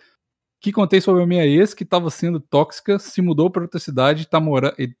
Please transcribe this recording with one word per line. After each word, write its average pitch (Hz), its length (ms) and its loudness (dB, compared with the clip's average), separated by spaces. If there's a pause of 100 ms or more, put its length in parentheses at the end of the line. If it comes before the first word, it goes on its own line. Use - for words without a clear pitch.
(600)
que 202 100 -4
contei 196 300 2
sobre 185 200 2
a 175 60 0
minha 175 180 2
ex, 160 280 2
que - 100 -12
tava 175 280 -2
sendo 170 280 -4
tóxica, 147 600 -2
se - 220 -6
mudou 170 280 2
pra 180 140 -6
outra 170 160 -10
cidade 143 440 0
e - 20 -12
tá 165 140 0
mora-, 143 380 0
e 131 100 -4 (140)